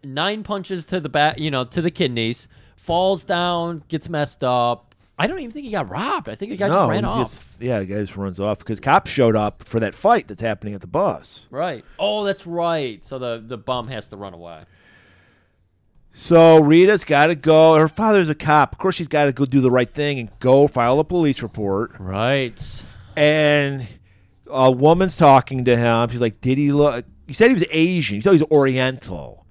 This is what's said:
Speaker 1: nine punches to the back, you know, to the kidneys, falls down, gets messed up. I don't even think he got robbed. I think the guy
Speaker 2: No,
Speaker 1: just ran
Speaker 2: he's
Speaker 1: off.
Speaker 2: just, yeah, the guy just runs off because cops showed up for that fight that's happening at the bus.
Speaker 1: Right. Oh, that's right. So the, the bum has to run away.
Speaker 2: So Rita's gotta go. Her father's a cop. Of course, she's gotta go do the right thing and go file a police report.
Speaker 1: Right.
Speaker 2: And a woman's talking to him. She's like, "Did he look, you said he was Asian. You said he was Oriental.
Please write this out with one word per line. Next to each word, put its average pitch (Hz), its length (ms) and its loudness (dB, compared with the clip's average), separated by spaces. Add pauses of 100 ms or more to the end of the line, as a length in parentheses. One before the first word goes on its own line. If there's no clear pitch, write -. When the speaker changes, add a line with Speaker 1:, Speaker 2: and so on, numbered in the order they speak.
Speaker 1:
nine 175 400 -6
punches 190 440 -8
to 185 120 -4
the 147 80 -8
back, 147 320 0
you 156 100 -6
know, 131 140 -2
to 156 180 -6
the 143 100 -2
kidneys, 117 580 -4 (260)
falls 180 480 -4
down, 170 640 -4
gets 160 220 -8
messed 147 340 -6
up. 123 500 -2 (240)
I 175 100 -2
don't 359 120 -10
even 240 120 -12
think 294 140 -14
he 220 60 -16
got 151 180 -6
robbed. 208 380 -6
I 107 80 -10
think 208 160 -12
the 185 60 -10
guy 202 100 -2
Speaker 2:
No, 170 60 0
Speaker 1:
just 185 160 2
ran - 160 -2
Speaker 2:
he's 190 80 -4
Speaker 1:
off. 247 60 -2 (120)
Speaker 2:
just, - 300 -20
yeah, 120 180 -2
the 95 60 -6
guy 101 160 -8
just 98 160 -10
runs 98 240 -8
off 104 180 -4
because - 220 -10
cops 160 300 2
showed 117 260 2
up 107 260 -4
for - 160 -6
that 104 160 -4
fight 208 320 0
that's 101 140 -16
happening 107 320 -6
at 98 80 -14
the 92 60 -18
bus. - 640 -6
Speaker 1:
Right. 143 360 -10 (120)
Oh, 208 280 -4
that's 196 200 -6
right. 165 600 -6
So 135 120 -14
the, 117 280 -8
the 120 120 -12
bum 120 300 -8
has 120 220 -14
to 104 80 -20
run 98 160 -16
away. 82 300 -20 (1500)
Speaker 2:
So 165 480 6
Rita's 170 440 6
gotta 156 320 2
go. 156 400 6
Her 156 120 4
father's 202 420 0
a 151 60 -4
cop. 151 360 2
Of - 80 -16
course, 185 160 -2
she's 165 120 -8
gotta 147 240 0
go 131 140 -4
do 131 160 0
the 127 80 4
right 123 240 0
thing 147 240 -6
and 113 220 -10
go 135 280 4
file 127 320 0
a 156 40 0
police 156 400 -2
report. 104 560 -6
Speaker 1:
Right. 113 600 -4 (560)
Speaker 2:
And 147 720 0 (600)
a 131 240 4
woman's 160 460 2
talking 131 480 4
to 120 120 4
him. 117 320 2
She's 120 100 -8
like, 117 220 -2
"Did 131 160 0
he 143 140 0
look, 143 340 2 (220)
you 139 80 -12
said 220 140 4
he 262 40 4
was 170 180 0
Asian. 160 440 0
You 104 80 -8
said 196 100 2
he 156 80 6
was 151 100 -4
Oriental. 127 1000 -2